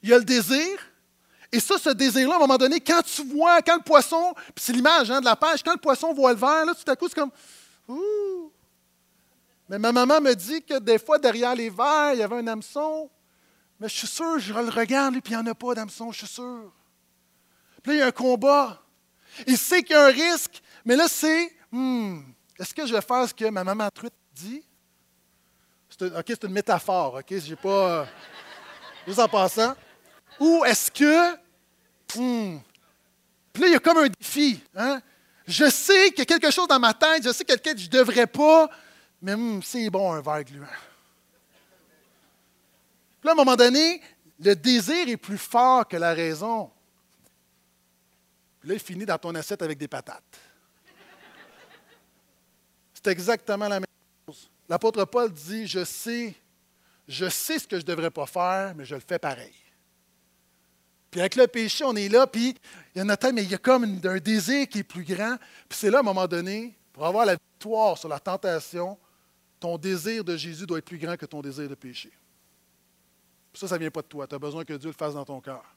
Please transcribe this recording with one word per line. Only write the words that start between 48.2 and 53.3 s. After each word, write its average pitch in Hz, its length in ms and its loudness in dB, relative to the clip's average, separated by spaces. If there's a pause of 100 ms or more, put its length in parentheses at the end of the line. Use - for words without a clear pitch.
Puis 143 100 -20
là, 196 60 -2
il 214 40 -8
finit 190 280 -12
dans 175 100 -2
ton 170 160 -10
assiette 165 300 -8
avec 156 160 -8
des 143 80 -10
patates. - 520 -16 (2500)
C'est - 140 -6
exactement 202 600 -2